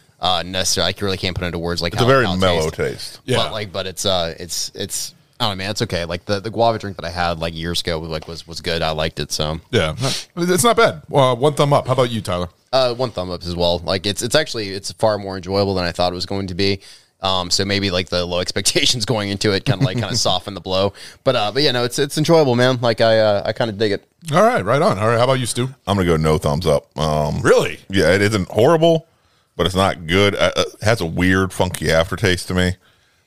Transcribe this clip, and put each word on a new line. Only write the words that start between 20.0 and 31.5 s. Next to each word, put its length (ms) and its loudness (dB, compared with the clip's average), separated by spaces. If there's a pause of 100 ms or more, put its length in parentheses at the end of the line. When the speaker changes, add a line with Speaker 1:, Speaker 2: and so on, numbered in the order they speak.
Speaker 1:
<laughs> 0 -
soften 380 -2
the 60 -10
blow. 320 0 (320)
But, 120 2
uh, 160 -2
but 100 0
yeah, 100 2
no, 120 0
it's, 140 -4
it's 200 -2
enjoyable, 360 4
man. 280 4
Like, 180 0
I, 200 6
uh, 260 4
I 60 0
kinda 200 -2
dig 200 0
it. 140 -4 (260)
Speaker 3:
All 100 4
right, 200 2
right 200 0
on. 160 0
All 80 0
right, 100 2
how 80 4
about 160 2
you, 60 -2
Stu? 180 -2 (220)
Speaker 2:
I'm 100 2
gonna 80 2
go 120 4
no 220 2
thumbs 280 -2
up. 320 0
Um, 420 0
Speaker 3:
Really? 480 2
Speaker 2:
Yeah, 240 4
it 80 4
isn't 280 2
horrible, 580 4 (500)
but 80 0
it's 100 0
not 320 0
good. 280 4
Uh, 220 2
it 260 -2
has 180 2
a 60 -2
weird, 460 2